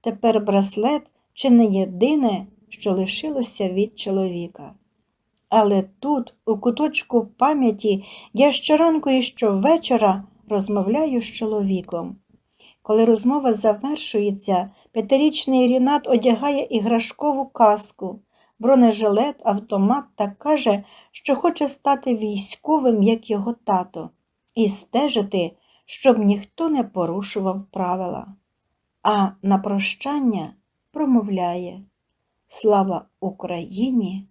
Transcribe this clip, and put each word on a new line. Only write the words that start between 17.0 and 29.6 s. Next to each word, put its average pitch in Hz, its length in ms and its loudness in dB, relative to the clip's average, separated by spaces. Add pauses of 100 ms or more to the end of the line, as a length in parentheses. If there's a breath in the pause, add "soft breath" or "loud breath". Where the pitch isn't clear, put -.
каску, 214 760 0 (380)
бронежилет, 233 840 2
автомат 208 600 0 (100)
та 202 140 -4
каже, 247 560 0 (280 loud breath)
що - 240 -2
хоче 330 320 -2
стати 277 480 -2
військовим, 214 840 -2
як 226 280 2
його 208 220 -4
тато, 180 580 -4 (440)
і 220 140 2
стежити, 202 880 -4 (280 soft breath)
щоб 240 340 2
ніхто 208 500 0
не 269 160 0
порушував 190 840 -4
правила. 185 560 -6 (760)
А 202 260 2 (140)
на 196 160 2
прощання 202 960 -4 (380)